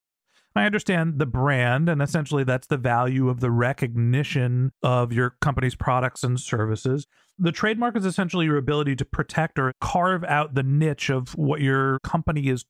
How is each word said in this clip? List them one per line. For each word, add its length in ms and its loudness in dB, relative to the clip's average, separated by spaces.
I 100 2
understand 540 0
the 80 2
brand, 640 2
and 120 2
essentially 420 0
that's 260 -2
the 100 0
value 500 2
of 120 -2
the 100 2
recognition 1200 0
of 300 2
your 300 0
company's 320 0
products 500 -2
and 160 0
services. 680 -2
The 140 0
trademark 420 -2
is 120 0
essentially 400 0
your 100 2
ability 400 0
to 80 -4
protect 540 -4
or 140 0
carve 420 0
out 300 -2
the 80 0
niche 480 0
of 260 -4
what 240 0
your 380 2
company 500 -2
is 220 -2